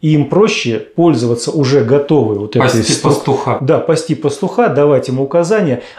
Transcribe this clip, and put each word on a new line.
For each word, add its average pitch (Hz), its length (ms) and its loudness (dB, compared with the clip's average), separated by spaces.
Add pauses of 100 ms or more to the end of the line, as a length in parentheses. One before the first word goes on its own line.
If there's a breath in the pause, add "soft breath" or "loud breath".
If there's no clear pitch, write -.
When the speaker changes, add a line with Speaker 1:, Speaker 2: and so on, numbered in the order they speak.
Speaker 1:
И 156 140 2
им 147 120 2
проще 165 520 0
пользоваться 123 720 0
уже 139 320 2
готовой 127 560 0
вот 104 160 -8
этой 123 80 4
Speaker 2:
Пасти 117 280 0
Speaker 1:
стру-, - 200 0
Speaker 2:
пастуха. 135 500 -2
Speaker 1:
Да, 135 180 2
пасти 160 360 -2
пастуха, 190 540 -2
давать 143 380 2
ему 131 160 -2
указания. 170 600 0 (160 loud breath)